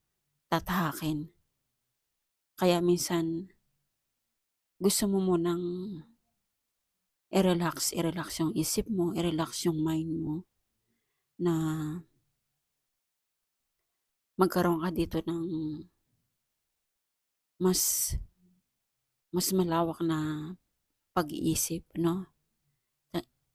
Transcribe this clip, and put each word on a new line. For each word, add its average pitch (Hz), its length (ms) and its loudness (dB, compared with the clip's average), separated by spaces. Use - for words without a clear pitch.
tatahakin. 160 800 0
Kaya 175 240 4
minsan, 175 720 0
gusto 202 320 4
mo 196 80 2
munang 175 440 2
i-relax, 175 560 2
i-relax 165 560 -2
yung 151 80 0
isip 160 320 0
mo, 175 320 0
i-relax 165 480 -2
yung 160 160 2
mind 160 400 0
mo, 160 240 -4
na 175 200 2
magkaroon 175 480 2
ka 180 80 -4
dito 165 240 -2
ng 165 280 -4
mas, - 560 2
mas 180 160 0
malawak 170 560 2
na 156 480 -2
pag-iisip, 165 640 -2
no? 170 320 0
Ta-, - 160 -6